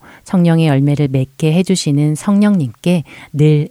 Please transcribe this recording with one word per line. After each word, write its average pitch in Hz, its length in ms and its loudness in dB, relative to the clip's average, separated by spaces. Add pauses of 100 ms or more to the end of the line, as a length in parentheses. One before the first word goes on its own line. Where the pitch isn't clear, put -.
(240)
성령의 165 440 2
열매를 143 400 0
맺게 135 440 -4
해주시는 156 600 0
성령님께 180 880 -2 (300)
늘 151 360 2